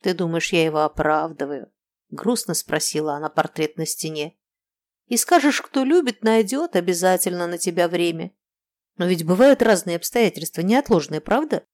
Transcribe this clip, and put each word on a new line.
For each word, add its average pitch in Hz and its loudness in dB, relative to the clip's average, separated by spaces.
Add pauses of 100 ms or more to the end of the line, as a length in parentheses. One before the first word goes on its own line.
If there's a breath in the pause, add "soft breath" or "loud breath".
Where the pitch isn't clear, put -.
«Ты 185 -2
думаешь, 165 -2
я 170 4
его 156 2
оправдываю?» 151 -2 (400)
грустно - -4
спросила 151 -4
она 151 -8
портрет 151 -2
на 160 -4
стене. 156 -8 (720)
«И 240 -2
скажешь, 294 2
кто - -2
любит, 269 2
найдет 226 2
обязательно 180 0
на 175 -6
тебя 175 0
время. 170 -2 (680)
Но 175 -2
ведь 175 0
бывают 247 4
разные 180 2
обстоятельства, - -2
неотложные, 180 0
правда?» 247 -2